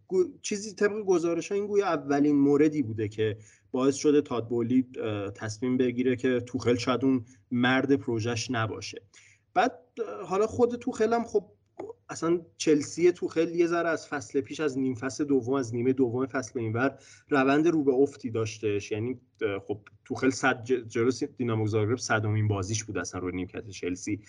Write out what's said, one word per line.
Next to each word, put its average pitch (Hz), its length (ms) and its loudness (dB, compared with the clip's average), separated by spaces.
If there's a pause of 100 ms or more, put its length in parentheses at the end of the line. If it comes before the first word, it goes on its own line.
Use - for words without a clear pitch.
گو-، 185 360 0
چیزی 208 320 -8
طبق 208 320 0
گزارش‌ها 170 500 0
این 202 100 -2
گویا 202 200 2
اولین 143 500 2
موردی 143 460 4
بوده 110 260 -4
که 107 280 -2 (360)
باعث 131 220 2
شده 147 280 4
تاد 113 260 -4
بولی، 120 380 2 (160)
اه، 101 280 -4
تصمیم 120 460 -4
بگیره 127 400 0
که 127 240 0
توخل 120 340 -2
شاید 123 300 -2
اون 131 200 2 (260)
مرد 127 420 2
پروژه‌ش 117 580 -2
نباشه. 110 520 -4 (520)
بعد، 226 180 4 (260)
اه، 208 300 -8
حالا 196 180 2
خود 240 300 2
توخل 226 360 -2
هم 233 120 0
خب 208 200 -2 (640)
اصلاً 170 320 0 (160)
چلسی 160 560 4
توخل 170 360 0
یه 170 180 2
ذره 170 220 0
از 156 200 -2
فصل 143 320 -2
پیش، 147 200 -8
از 139 180 0
نیم 131 160 0
فصل 131 300 -4
دوم، 135 300 2
از 120 200 -2
نیمه 123 180 2
دوم 131 340 2
فصل 131 280 -6
به 127 60 -4
این 110 120 -2
ور 131 260 0 (300)
روند 143 400 4
رو 160 160 2
به 135 80 4
افتی 131 380 2
داشتش. 107 640 -2
یعنی، 120 280 -4 (220)
اه، 101 160 -2
خب 101 220 -8 (240)
توخل 131 260 0
صد 127 340 0
ج-، 123 80 0
جلو 117 380 0
س-، 131 140 -2
دینامو 113 420 -2
زاگرب 107 320 0
صدمین 107 500 0
بازیش 101 360 -2
بود 92 140 -6
اصلاً 90 220 -6
روی 90 160 -4
نیمکت 92 320 -8
چلسی 104 600 -6